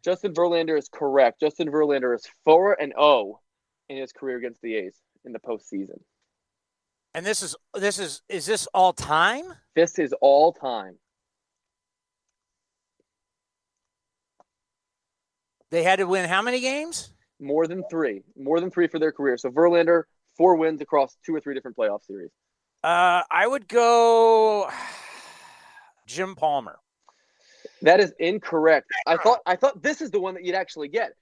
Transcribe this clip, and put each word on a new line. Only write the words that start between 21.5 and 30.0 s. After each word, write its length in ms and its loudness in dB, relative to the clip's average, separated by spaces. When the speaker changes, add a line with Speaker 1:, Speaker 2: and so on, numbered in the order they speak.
Speaker 1:
different 240 -12
playoff 260 -2
series. 280 -16
Speaker 2:
Uh, 460 2
I 160 2
would 220 -6
go 1040 4
<sighs> 680 -20
Jim 280 -8
Palmer. 440 -4
Speaker 1:
That 160 8
is 180 2
incorrect. 720 0
I 120 2
thought, 280 2
I 100 0
thought 280 -2
this 180 -4